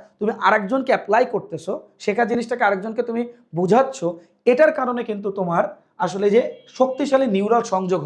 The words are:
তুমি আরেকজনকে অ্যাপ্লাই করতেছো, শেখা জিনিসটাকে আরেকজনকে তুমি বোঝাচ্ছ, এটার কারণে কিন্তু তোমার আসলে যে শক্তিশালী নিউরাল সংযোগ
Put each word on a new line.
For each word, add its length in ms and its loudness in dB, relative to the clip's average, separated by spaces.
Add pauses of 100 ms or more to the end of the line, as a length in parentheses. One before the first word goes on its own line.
(200)
তুমি 120 -4 (160)
আরেকজনকে 460 2
অ্যাপ্লাই 300 2 (100)
করতেছো, 400 -6 (300)
শেখা 280 0
জিনিসটাকে 360 -4
আরেকজনকে 420 -2
তুমি 120 -4 (360)
বোঝাচ্ছ, 400 2 (540)
এটার 280 6
কারণে 300 -4
কিন্তু 180 -6 (120)
তোমার 240 0 (420)
আসলে 300 0
যে 60 6 (360)
শক্তিশালী 580 0
নিউরাল 280 2 (100)
সংযোগ 320 0